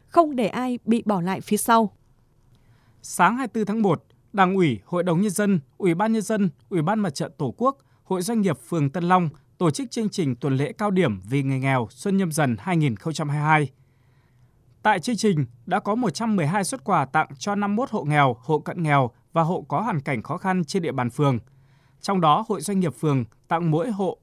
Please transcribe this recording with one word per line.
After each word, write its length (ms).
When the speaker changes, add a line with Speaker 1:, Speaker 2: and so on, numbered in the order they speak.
Speaker 1:
không 280
để 120
ai 360
bị 220
bỏ 140
lại 200
phía 160
sau. 340
Speaker 2:
Sáng 340
hai 100
mươi 60
tư 120
tháng 180
một, 220
Đảng 220
ủy, 300
Hội 180
đồng 180
Nhân 100
dân, 300
Ủy 160
ban 180
Nhân 100
dân, 280
Ủy 140
ban 180
Mặt 140
trận 240
Tổ 180
quốc, 220
Hội 180
Doanh 180
nghiệp 180
phường 220
Tân 140
Long 240
tổ 120
chức 200
chương 180
trình 280
tuần 200
lễ 160
cao 180
điểm 300
vì 220
người 160
nghèo 320
Xuân 260
Nhâm 160
Dần 260
hai 180
nghìn 200
không 160
trăm 160
hai 100
mươi 80
hai. 240
Tại 180
chương 160
trình 300
đã 140
có 140
một 160
trăm 260
mười 100
hai 180
suất 200
quà 200
tặng 240
cho 160
năm 220
mươi 60
mốt 80
hộ 140
nghèo, 360
hộ 180
cận 240
nghèo 280
và 100
hộ 260
có 120
hoàn 200
cảnh 220
khó 140
khăn 280
trên 180
địa 100
bàn 180
phường. 280
Trong 200
đó, 280
Hội 120
Doanh 200
nghiệp 140
phường 300
tặng 220
mỗi 200
hộ 320